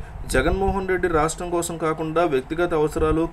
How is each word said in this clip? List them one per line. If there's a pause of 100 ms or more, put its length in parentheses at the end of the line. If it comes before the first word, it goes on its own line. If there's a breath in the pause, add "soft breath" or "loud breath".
(260 loud breath)
జగన్మోహన్
రెడ్డి
రాష్ట్రం
కోసం
కాకుండా
వ్యక్తిగత
అవసరాలు,